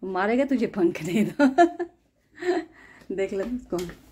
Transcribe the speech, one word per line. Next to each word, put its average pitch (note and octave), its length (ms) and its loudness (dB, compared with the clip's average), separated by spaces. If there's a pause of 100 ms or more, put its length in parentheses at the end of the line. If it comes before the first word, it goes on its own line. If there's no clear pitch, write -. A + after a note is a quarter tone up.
मारेगा G3+ 420 0
तुझे B3 220 0
पंख, E3+ 360 0
नहीं F3+ 220 2
तो - 200 2
<laughs> - 1700 -2
देख G3 180 -2
ले G3 100 -2
उसको। F#3 680 -8